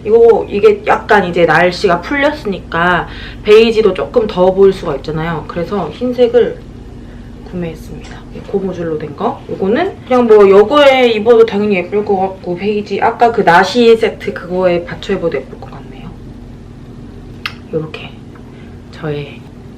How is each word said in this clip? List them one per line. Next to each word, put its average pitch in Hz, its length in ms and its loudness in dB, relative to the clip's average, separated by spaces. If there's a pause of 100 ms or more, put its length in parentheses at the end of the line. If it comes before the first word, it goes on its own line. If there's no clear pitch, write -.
이거, 226 420 4
이게 208 380 2
약간 - 400 2
이제 175 180 0
날씨가 175 560 0
풀렸으니까 180 1080 -4 (340)
베이지도 214 500 4
조금 220 340 -2
더워 185 280 2
보일 196 180 6
수가 165 240 -6
있잖아요. 156 500 -6
그래서 170 440 -6
흰색을 240 720 0 (880)
구매했습니다. 165 680 -12 (160)
이 - 40 -16
고무줄로 175 580 -6
된 147 180 -12
거. - 340 -6
이거는 269 480 -2 (100)
그냥 247 180 2
뭐 208 220 8
여거에 254 640 6
입어도 226 340 4
당연히 208 320 0
예쁠 202 300 -2
것 202 100 0
같고, 185 400 -4
베이지, 202 460 -4
아까 233 300 2
그 208 100 0
나시 196 560 4
세트 - 340 -4
그거에 180 540 -2
받쳐 - 260 -8
입어도 165 240 -4
예쁠 - 240 -12
것 - 100 -16
같네요. - 400 -18 (1600)
요렇게 160 420 -8 (880)
저의 147 400 -10 (380)